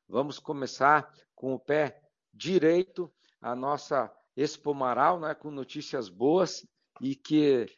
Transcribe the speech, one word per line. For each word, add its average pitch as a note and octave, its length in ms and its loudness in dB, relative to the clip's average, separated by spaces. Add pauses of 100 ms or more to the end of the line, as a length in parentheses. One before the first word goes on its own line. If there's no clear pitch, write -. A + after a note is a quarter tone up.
vamos C3+ 300 -4
começar C#3+ 760 0 (220)
com C3 180 -6
o B2 60 -6
pé D3 420 -2 (320)
direito E3+ 800 2 (260)
a A#2 160 -8
nossa C3+ 560 -2 (240)
Expo D3 380 -4
Marau, C#3 460 0
né, D3+ 160 -6
com D3+ 160 -16
notícias C3+ 580 -8
boas C#3+ 560 0 (340)
e C3+ 160 -4
que C#3+ 520 2 (100)